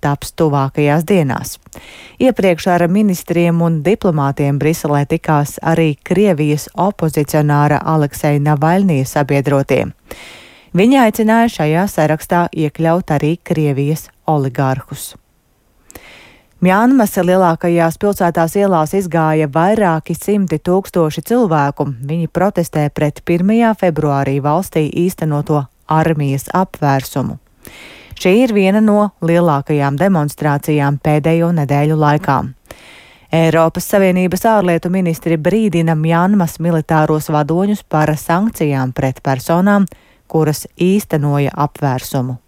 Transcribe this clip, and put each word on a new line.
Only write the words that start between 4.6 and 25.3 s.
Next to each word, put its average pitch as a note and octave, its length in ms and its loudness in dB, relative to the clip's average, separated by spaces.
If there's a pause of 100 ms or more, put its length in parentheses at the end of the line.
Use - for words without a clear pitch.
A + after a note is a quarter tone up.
tikās D3+ 540 -2
arī E3 360 0
Krievijas D3+ 800 0
opozicionāra D3 1080 0
Alekseja D3 640 0
Navaļnija D3+ 640 2
sabiedrotie. C#3 760 0 (920)
Viņi A#3 260 4
aicināja A3+ 520 2
šajā D#3+ 360 0
sarakstā E3 640 0
iekļaut E3 680 -2
arī D3+ 220 0
Krievijas D3 720 -2 (140)
oligarhus. C3 880 -4 (1500)
Mjanmas G#3+ 540 4
lielākajās E3+ 840 2
pilsētās F3 560 0
ielās F#3+ 400 0
izgāja D#3 520 0
vairāki E3+ 680 0
simti G3 420 -2
tūkstoši F3 640 -2
cilvēku. D3+ 760 0
Viņi D3+ 340 -6
protestē E3+ 580 -2
pret - 320 -4
pirmajā G#3 540 2
februārī C#3+ 640 0
valstī D3+ 520 -2
īstenoto D3+ 720 -2 (180)